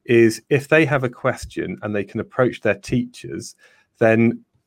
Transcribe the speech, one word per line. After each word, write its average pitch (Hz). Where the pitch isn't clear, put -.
is 117
if 139
they 156
have 131
a 120
question -
and 104
they 101
can 110
approach -
their 101
teachers, -
then 113